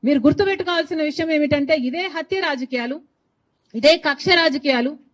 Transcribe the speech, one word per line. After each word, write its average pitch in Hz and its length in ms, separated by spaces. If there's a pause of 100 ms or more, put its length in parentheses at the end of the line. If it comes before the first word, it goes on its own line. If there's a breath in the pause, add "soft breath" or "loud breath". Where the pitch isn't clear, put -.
మీరు 277 200
గుర్తుపెట్టుకోవాల్సిన 349 840
విషయం 320 260
ఏమిటంటే 294 400 (140)
ఇదే 330 140 (120)
హత్య 359 320
రాజకీయాలు, 254 500 (800)
ఇదే 285 140 (140)
కక్ష 277 200 (140)
రాజకీయాలు 277 500 (220)